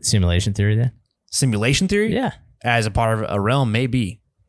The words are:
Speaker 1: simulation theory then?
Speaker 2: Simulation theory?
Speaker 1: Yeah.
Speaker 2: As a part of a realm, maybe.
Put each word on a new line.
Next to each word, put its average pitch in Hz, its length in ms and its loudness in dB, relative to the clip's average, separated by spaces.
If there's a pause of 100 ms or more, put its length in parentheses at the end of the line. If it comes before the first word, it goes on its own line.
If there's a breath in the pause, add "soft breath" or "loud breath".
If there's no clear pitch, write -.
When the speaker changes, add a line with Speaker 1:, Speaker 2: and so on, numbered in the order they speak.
Speaker 1:
simulation 90 500 2
theory 104 240 0
then? 120 160 0 (380)
Speaker 2:
Simulation 131 580 0
theory? 208 260 0
Speaker 1:
Yeah. 247 180 -2 (300)
Speaker 2:
As 117 240 2
a 107 40 -2
part 113 280 0
of 110 100 -4
a 101 120 -2
realm, 117 320 0
maybe. 117 480 -2 (280)